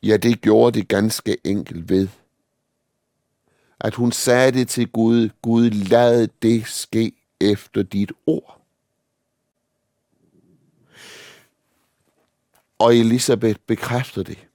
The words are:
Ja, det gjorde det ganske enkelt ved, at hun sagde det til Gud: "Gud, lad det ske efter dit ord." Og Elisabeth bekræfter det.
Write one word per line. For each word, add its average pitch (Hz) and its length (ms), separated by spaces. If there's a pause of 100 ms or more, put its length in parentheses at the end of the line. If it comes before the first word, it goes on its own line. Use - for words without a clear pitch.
Ja, 107 140
det 110 240
gjorde 117 380
det 95 100
ganske 104 560
enkelt 87 440
ved, 95 200 (1700)
at - 140
hun 120 180
sagde 127 400
det 127 160
til 117 200
Gud: 113 400 (140)
"Gud, 117 280
lad 117 580 (140)
det 113 240
ske - 460 (280)
efter 101 420
dit 101 300 (140)
ord." - 340 (4000)
Og 120 180
Elisabeth 117 640
bekræfter 120 640
det. - 320